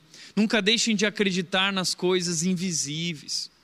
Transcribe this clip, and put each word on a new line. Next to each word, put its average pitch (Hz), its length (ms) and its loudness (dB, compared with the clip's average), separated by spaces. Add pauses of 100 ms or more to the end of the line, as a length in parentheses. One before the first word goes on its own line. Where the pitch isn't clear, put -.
(360)
Nunca 214 260 2
deixem 220 340 2
de 196 100 2
acreditar 190 680 0
nas 185 220 -2
coisas 180 480 0
invisíveis. 165 1080 -4 (120)